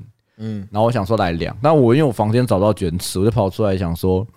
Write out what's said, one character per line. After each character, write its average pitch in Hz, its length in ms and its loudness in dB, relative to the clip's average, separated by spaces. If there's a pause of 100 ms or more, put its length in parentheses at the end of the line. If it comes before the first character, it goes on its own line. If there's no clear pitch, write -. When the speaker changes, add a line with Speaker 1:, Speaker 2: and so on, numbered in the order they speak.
(380)
Speaker 1:
嗯。 107 340 -10
Speaker 2:
然 104 100 -2
后 113 60 4
我 120 40 0
想 110 140 -2
说 113 100 0
来 95 180 0
量， 82 280 -6
但 151 140 4
我 123 180 6
因 143 80 4
为 156 60 4
我 123 40 0
房 107 200 -2
间 123 160 2
找 101 100 2
不 92 60 2
到 107 100 4
卷 87 240 -4
尺， - 220 -6
我 95 60 2
就 113 40 4
跑 101 220 0
出 110 120 -4
来 95 140 0
想 87 180 -4
说 92 300 0 (120)